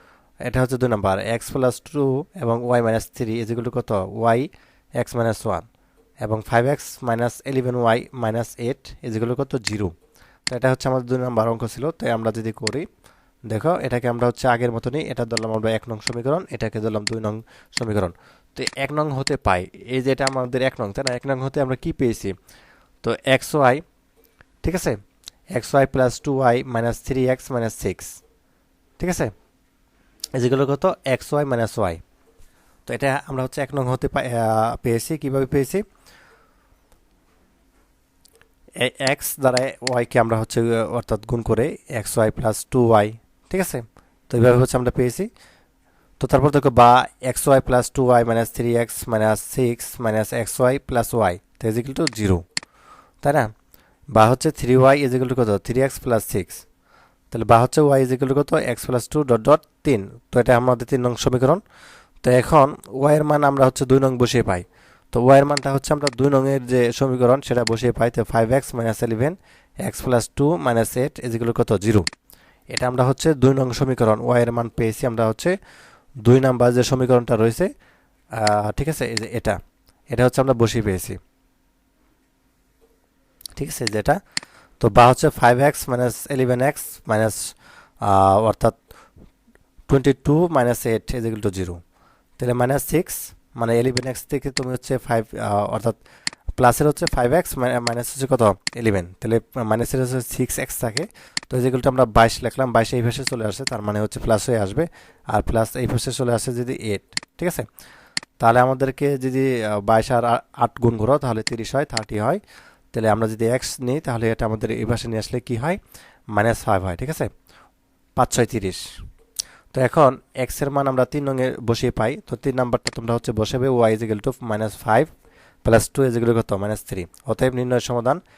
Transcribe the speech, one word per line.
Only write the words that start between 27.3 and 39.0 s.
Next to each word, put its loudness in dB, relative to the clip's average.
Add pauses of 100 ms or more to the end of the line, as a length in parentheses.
এক্স -12 (100)
মাইনাস -4 (100)
সিক্স, -6 (920)
ঠিক -4
আছে? -2 (1080)
is -2
equal 2
to 0
কত? -4 (300)
এক্স -4
ওয়াই 0
মাইনাস -2
ওয়াই। -2 (880)
তো -20
এটা -2 (200)
আমরা -6
হচ্ছে -10
এক -12
নং -2
হতে -4
পাই, -2
আহ, 0
পেয়েছি। -2 (100)
কীভাবে -2
পেয়েছি? 0 (3000)
এ, 0 (260)